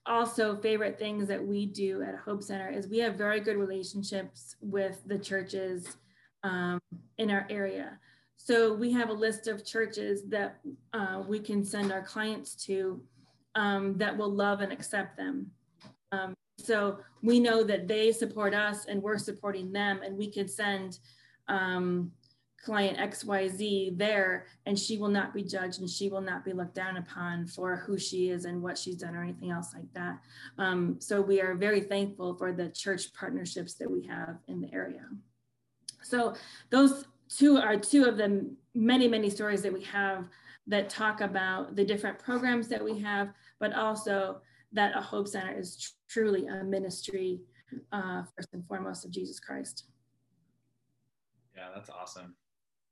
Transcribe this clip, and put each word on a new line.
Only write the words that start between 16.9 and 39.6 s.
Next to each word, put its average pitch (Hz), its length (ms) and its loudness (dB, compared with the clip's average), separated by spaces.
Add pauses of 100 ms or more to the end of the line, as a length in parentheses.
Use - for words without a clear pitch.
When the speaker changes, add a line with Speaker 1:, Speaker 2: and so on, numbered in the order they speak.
Speaker 1:
we 240 200 8
know 226 220 6
that 190 260 0
they 220 240 6
support 208 400 0
us 208 320 0
and 202 180 -2
we're 208 140 0
supporting 196 560 -4
them, 196 280 0
and 196 160 -8
we 208 140 -4
could 196 180 -2
send, 190 500 -2 (500)
um, 180 600 0 (500)
client 202 380 0
X 202 240 -4
Y 196 240 2
Z 190 480 0
there, 190 500 2 (200)
and 202 120 2
she 214 200 -2
will 208 100 0 (120)
not 190 140 -2
be 202 100 -2
judged 185 360 -4
and 185 100 -6
she 196 200 -2
will 196 100 -4 (120)
not 180 120 -6
be 190 80 -6
looked 180 240 -4
down 185 220 -4
upon 175 500 -6
for 180 300 -4
who 196 200 -4
she 185 320 0
is 180 140 -2
and 175 180 -4
what 175 160 -4
she's 180 200 -6
done 170 180 -8
or 175 80 -6
anything 175 280 -6
else 170 220 -6
like 170 200 -14
that. 180 260 -8 (380)
Um, 180 420 2
so 202 220 0
we 196 180 4
are 185 160 2
very 202 240 4
thankful 196 560 -2
for 185 160 -2
the 175 160 -2
church 180 460 -4
partnerships 180 640 -6
that - 140 -6
we 180 180 -2
have 170 280 -8 (140)
in 180 100 -6
the - 140 -8
area. - 320 -6 (960)
So 240 340 0 (340)
those 262 360 8 (240)
two 285 280 8
are 214 200 4
two 277 260 8
of 226 140 6
the 202 360 2 (220)
many, 247 320 8
many 214 220 4
stories 208 320 0